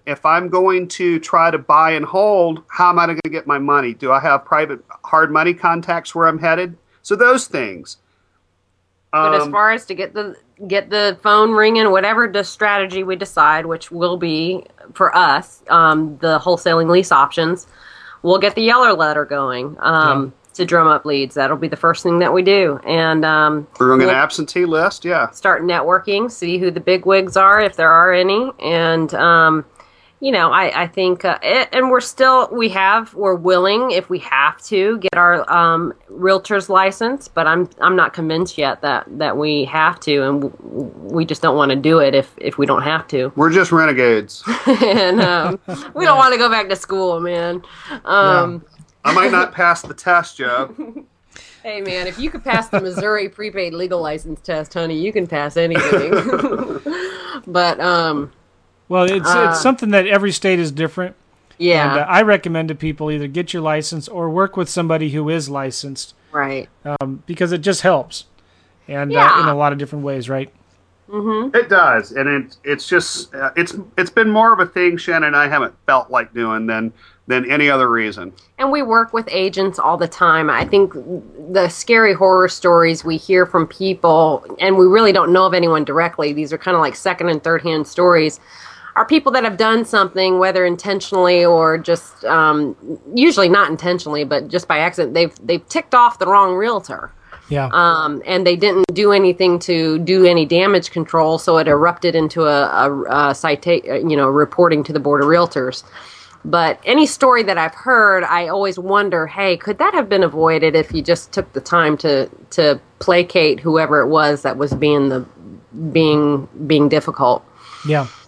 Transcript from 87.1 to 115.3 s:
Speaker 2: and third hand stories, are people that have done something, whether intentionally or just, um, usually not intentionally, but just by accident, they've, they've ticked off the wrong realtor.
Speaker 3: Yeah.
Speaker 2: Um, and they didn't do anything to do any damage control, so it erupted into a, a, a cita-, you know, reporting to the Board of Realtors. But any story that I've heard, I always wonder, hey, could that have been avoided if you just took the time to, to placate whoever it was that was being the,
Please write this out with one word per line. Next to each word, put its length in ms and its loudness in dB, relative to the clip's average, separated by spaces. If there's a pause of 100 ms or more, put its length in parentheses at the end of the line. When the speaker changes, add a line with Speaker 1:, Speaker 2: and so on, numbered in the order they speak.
Speaker 2:
and 140 -4
third 180 -2
hand 240 -4
stories, 540 2 (560)
are 100 2
people 280 0
that 100 0
have 140 -4
done 280 0
something, 540 0
whether 260 2
intentionally 800 0
or 320 4
just, 480 -6
um, 500 0 (380)
usually 360 4
not 200 2
intentionally, 540 -4
but 240 -4
just 200 -6
by 120 0
accident, 340 -2
they've, 220 0 (100)
they've 220 -4
ticked 260 -6
off 240 4
the 100 -4
wrong 280 4
realtor. 560 -6 (380)
Speaker 3:
Yeah. 240 -4
Speaker 2:
Um, 520 2
and 220 0
they 80 4
didn't 380 2
do 180 2
anything 480 2
to 400 -2
do 260 2
any 200 4
damage 460 0
control, 460 0
so 200 2
it 100 2
erupted 480 0
into 300 0
a, 180 2 (260)
a, 400 -2
a 60 -2
cita-, 460 -2 (260)
you 80 0
know, 140 2
reporting 560 2
to 80 -10
the 60 -2
Board 220 0
of 60 2
Realtors. 560 0 (640)
But 400 0
any 200 4
story 380 2
that 140 -2
I've 180 -2
heard, 480 2
I 240 -2
always 320 -4
wonder, 480 0
hey, 300 -2
could 220 -8
that 140 2
have 140 0
been 160 2
avoided 500 2
if 200 0
you 80 -4
just 320 -4
took 180 -6
the 100 -8
time 360 0
to, 300 -2 (240)
to 280 2 (200)
placate 600 2
whoever 400 0
it 80 2
was 360 2
that 140 -4
was 160 -4
being 360 0
the, 160 -4 (640)